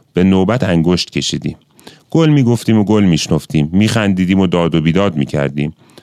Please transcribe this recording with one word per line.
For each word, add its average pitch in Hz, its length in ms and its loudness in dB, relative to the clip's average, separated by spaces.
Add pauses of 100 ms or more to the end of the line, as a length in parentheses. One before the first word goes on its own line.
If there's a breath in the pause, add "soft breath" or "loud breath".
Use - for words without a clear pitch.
(140 soft breath)
به 90 100 0
نوبت 95 400 2
انگشت 85 460 0
کشیدیم. - 480 -6 (520 loud breath)
گل 160 200 2
می‌گفتیم 120 480 2
و 104 60 2
گل 104 200 2
می‌شنفتیم، 78 680 0
می‌خندیدیم 98 680 0
و 95 80 2
داد 85 280 0
و 80 60 2
بیداد 82 340 0
می‌کردیم. 71 580 -4 (300 loud breath)